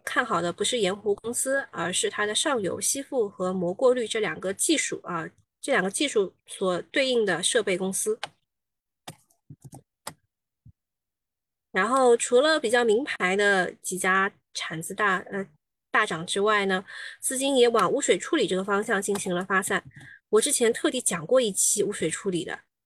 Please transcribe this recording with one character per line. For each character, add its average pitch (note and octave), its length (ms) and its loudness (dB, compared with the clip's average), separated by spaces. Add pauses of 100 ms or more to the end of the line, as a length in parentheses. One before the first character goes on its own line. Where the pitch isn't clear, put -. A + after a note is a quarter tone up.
看 - 220 -2
好 F3 160 0
的 E3+ 100 -2
不 - 120 -6
是 B3 160 0
盐 G#3+ 160 0
湖 G#3 180 -2
公 A3+ 180 -6
司， C4+ 400 -2
而 F3 220 -4
是 G3+ 160 -2
它 G#3 160 -2
的 G#3 80 -4
上 C4+ 260 0
游、 G3 220 -4
西 C#4 220 -2
富 A#3 260 -2
和 F#3 240 -4
磨 F3+ 180 -2
过 B3 220 4
滤 B3 140 -2
这 A3+ 120 -4
两 E3 200 -4
个 F#3 120 -4
技 C#4+ 240 0
术 - 280 -4
啊， E3 260 -6 (320)
这 C#4+ 100 -4
两 A3+ 120 4
个 F#3+ 80 -2
技 D4 160 -2
术 G3 260 0 (140)
所 F3+ 360 -2
对 C4+ 240 0
应 A#3+ 160 2
的 F#3 200 0
设 - 180 0
备 F3+ 160 -2
公 F#3+ 160 -4
司。 G#3+ 260 -4 (3500)
然 G3+ 160 2
后 B3 300 6
除 B3 240 4
了 D#4 180 4
比 A#3 120 -2
较 B3 120 4
名 A3+ 200 4
牌 F#3 320 -2
的 G3+ 380 2
几 - 220 -10
家 F#3+ 380 0 (220)
产 - 260 -8
子 F#3+ 140 -12
大， G3 220 0 (140)
呃， G3 160 -6 (440)
大 A3 120 4
涨 F3 220 -4
之 - 140 -4
外 G3+ 260 2
呢， F#3+ 180 0 (360)
资 - 180 -4
金 C4+ 180 0
也 A#3+ 140 8
往 G#3+ 220 2
污 C4+ 100 0
水 F#3+ 160 2
处 - 180 -2
理 A#3 120 2
这 F#3+ 80 -2
个 F#3 80 -2
方 G3+ 200 0
向 A3 160 0
进 G3+ 200 -2
行 F3+ 160 -4
了 F#3 100 -4
发 F#3+ 160 0
散。 F#3+ 220 -2 (460)
我 A3 120 4
之 C#4+ 100 -2
前 A#3 220 2
特 D4+ 160 0
地 C4 100 -2
讲 F#3 280 -2
过 B3+ 120 4
一 A3 120 2
期 - 320 0
污 G3+ 80 0
水 F#3 180 -2
处 - 200 -4
理 F3 160 -2
的， - 140 -10 (260)